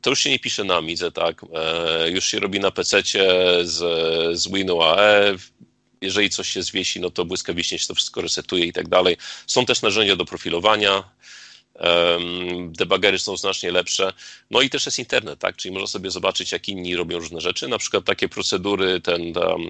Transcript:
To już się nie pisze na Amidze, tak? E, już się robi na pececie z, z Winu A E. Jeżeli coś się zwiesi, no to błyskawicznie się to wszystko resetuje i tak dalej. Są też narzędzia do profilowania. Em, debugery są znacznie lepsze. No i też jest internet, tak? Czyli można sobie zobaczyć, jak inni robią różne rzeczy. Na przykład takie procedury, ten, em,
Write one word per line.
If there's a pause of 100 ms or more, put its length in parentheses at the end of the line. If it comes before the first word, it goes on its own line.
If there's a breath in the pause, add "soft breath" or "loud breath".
To
już
się
nie
pisze
na
Amidze,
tak? (100)
E,
już
się
robi
na
pececie (340)
z, (600)
z
Winu
A
E. (680)
Jeżeli
coś
się
zwiesi,
no
to
błyskawicznie
się
to
wszystko
resetuje
i
tak
dalej. (300 loud breath)
Są
też
narzędzia
do
profilowania. (720 loud breath)
Em,
debugery
są
znacznie
lepsze. (380 loud breath)
No
i
też
jest
internet,
tak?
Czyli
można
sobie
zobaczyć,
jak
inni
robią
różne
rzeczy.
Na
przykład
takie
procedury,
ten,
em, (380)